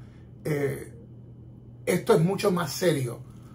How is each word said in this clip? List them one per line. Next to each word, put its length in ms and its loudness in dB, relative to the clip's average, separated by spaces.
Eh, 500 -2
esto 280 4
es 60 8
mucho 320 4
más 220 0
serio, 480 2